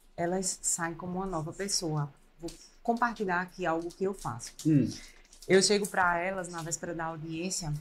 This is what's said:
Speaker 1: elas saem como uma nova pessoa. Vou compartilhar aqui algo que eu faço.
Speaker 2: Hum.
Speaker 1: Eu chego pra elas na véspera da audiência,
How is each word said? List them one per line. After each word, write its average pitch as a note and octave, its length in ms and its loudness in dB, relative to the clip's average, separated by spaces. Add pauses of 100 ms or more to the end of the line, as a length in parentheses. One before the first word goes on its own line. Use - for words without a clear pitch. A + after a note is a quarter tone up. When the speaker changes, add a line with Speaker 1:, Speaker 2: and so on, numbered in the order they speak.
(160)
Speaker 1:
elas F#3 480 0
saem E3+ 320 -2
como F3+ 220 -6
uma F#3 100 -2
nova D#3+ 260 -4
pessoa. D#3 580 0 (280)
Vou E3 100 -8 (320)
compartilhar A3 600 0
aqui F#3 240 -6
algo E3+ 260 0
que - 120 -6
eu G3 100 2
faço. A#2 400 -8 (120)
Speaker 2:
Hum. D3 240 6 (580)
Speaker 1:
Eu F#3+ 140 8
chego G3+ 260 4
pra F3 320 2
elas F3+ 300 -4
na E3+ 140 -8
véspera E3 320 -6
da E3 100 -4
audiência, E3 760 -4